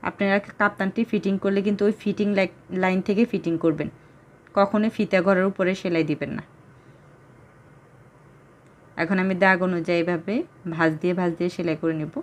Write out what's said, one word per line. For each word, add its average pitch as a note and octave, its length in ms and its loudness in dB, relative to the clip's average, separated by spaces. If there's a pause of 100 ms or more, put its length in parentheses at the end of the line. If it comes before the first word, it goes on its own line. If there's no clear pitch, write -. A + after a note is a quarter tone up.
আপনারা G3 280 0 (240)
কাপ্তানটি G3+ 400 0 (100)
ফিটিং G3 220 0 (100)
করলে G3 240 2
কিন্তু G#2+ 200 0
ওই G#2+ 140 2
ফিটিং G3 260 0 (100)
লাই-, F#3+ 200 0 (260)
লাইন F#3 240 2
থেকে G#3 240 2
ফিটিং E3 220 -2 (100)
করবেন, D#3 260 0 (680)
কখনোই G#3 400 2
ফিতা F#3+ 280 2
ঘরের F#3+ 260 4
উপরে F#3 200 0 (100)
সেলাই E3 300 0
দিবেন C#3 260 -4
না। - 60 -10 (2500)
এখন F#3 200 0
আমি F#3+ 100 0 (100)
দাগ F#3+ 140 6 (100)
অনুযায়ী F3 360 0
এভাবে F3 320 -2 (400)
ভাঁজ D#3+ 160 4 (100)
দিয়ে, F3+ 180 0
ভাঁজ F3 180 0
দিয়ে F3 180 -2
সেলাই E3+ 260 -2
করে E3 200 -2
নেব। D3+ 220 -6